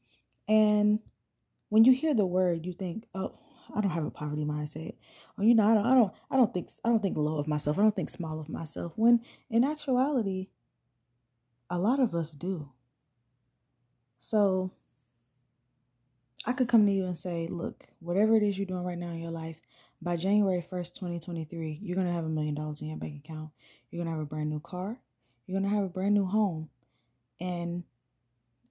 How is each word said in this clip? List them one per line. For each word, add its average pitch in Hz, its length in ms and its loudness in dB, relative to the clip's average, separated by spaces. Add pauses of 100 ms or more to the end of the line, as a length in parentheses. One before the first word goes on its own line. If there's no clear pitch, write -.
(480)
And 214 520 4 (680)
when 220 160 6
you 254 80 8
hear 294 220 2
the 202 120 2
word, 175 380 0
you 180 80 -4
think, 180 420 -8
"Oh, - 240 -6 (360)
I 214 60 0
don't 196 100 0
have 156 160 -2
a - 40 -6
poverty 151 340 -4
mindset." 151 500 -6 (420)
Or, 196 80 -2
you 233 100 6
know, 208 120 4
"I 226 80 4
don't, 208 120 2
I 254 80 4
don't, 220 180 6 (180)
I 262 60 0
don't 254 180 4
think, 170 160 -4 (140)
I 226 40 0
don't 220 140 2
think 160 160 0
low 151 200 0
of 151 100 -2
myself. 151 300 0
I 208 40 2
don't 214 120 4
think 156 160 -4
small 156 300 -6
of 151 80 -10
myself." 165 480 -8
When 233 240 4 (300)
in 233 140 2
actuality, 254 840 0 (1200)
a 175 100 -2
lot 240 220 2
of 180 140 0
us 165 160 -2
do. 160 400 -6 (1500)
So 190 540 0 (1700)
I 247 60 0
could 254 160 -2
come 214 180 6
to 202 60 4
you 190 120 0
and 180 140 -4
say, 170 300 -4
Look, - 380 -6 (140)
whatever 202 360 4
it 208 60 4
is 202 140 0
you're 196 100 -2
doing 180 180 -6
right 175 140 -6
now 175 120 -6
in 165 100 -6
your 165 100 -6
life, 160 300 -8 (400)
by 175 160 -2
January 190 460 2
first, 180 340 -8
twenty 170 240 -6
twenty-three, 160 600 -6
you're 175 140 -6
gonna 180 160 0
have 170 120 -2
a 160 40 -4
million 151 260 -2
dollars 151 260 -6
in 156 80 -8
your 156 80 -6
bank 151 280 -8
account. 156 260 -10 (400)
You're 170 120 -6
gonna 165 120 -4
have 156 80 -2
a 147 40 -6
brand 151 240 -4
new 151 100 -4
car. 190 380 -8 (500)
You're 190 120 -2
gonna 196 140 0
have 202 120 2
a - 20 -4
brand 196 260 0
new 196 120 2
home. 185 420 0 (720)
And 175 420 -4 (880)